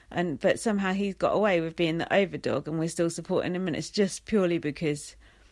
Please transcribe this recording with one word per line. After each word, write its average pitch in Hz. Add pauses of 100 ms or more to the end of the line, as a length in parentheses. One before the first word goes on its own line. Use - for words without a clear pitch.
(100)
and, 175
but -
somehow 196
he's 196
got -
away 190
with 165
being 165
the -
overdog 151
and 160
we're 160
still 170
supporting 175
him, 185
and 160
it's -
just -
purely 185
because 147 (360)